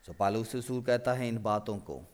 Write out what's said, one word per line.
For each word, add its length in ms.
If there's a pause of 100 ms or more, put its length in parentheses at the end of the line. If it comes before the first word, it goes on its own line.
So, 100
पालूस 400
रसूल 260
कहता 320
है, 140
"इन 100
बातों 400
को 240 (120)